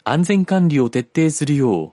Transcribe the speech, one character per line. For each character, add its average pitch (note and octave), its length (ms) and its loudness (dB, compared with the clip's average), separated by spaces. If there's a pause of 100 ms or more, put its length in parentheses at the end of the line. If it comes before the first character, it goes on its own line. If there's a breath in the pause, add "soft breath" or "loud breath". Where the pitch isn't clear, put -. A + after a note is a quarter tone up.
安 C#3+ 180 0
全 F#3+ 220 0
管 F#3 220 2
理 D3 120 2
を B2 100 0
徹 - 240 -4
底 D#3+ 160 2
す D#3 160 -4
る D3 100 0
よ G#2 320 0
う - 60 -20